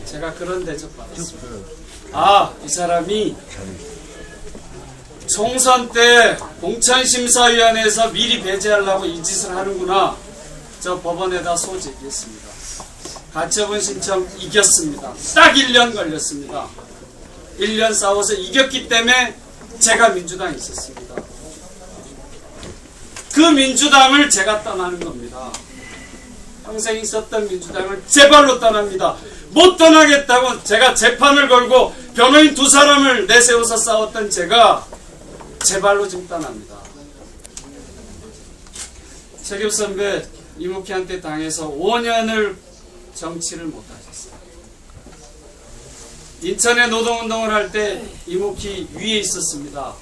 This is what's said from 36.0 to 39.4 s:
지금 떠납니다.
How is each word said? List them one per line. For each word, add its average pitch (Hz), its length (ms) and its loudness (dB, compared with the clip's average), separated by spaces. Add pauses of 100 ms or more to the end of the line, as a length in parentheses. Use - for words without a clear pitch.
지금 180 180 -10
떠납니다. 156 500 -12 (2750)